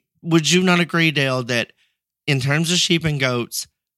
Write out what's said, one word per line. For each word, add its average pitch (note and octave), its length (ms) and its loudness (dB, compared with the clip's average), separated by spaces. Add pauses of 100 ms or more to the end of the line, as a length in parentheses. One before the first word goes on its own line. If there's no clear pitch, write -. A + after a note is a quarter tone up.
(220)
would D#3+ 280 2
you F3+ 120 4
not F3+ 180 2
agree, E3 320 0
Dale, C3+ 320 0
that A#2 300 -4 (540)
in C#3 120 0
terms D3 320 0
of F3+ 60 0
sheep E3 280 0
and D3 140 -2
goats, B2 480 -4 (300)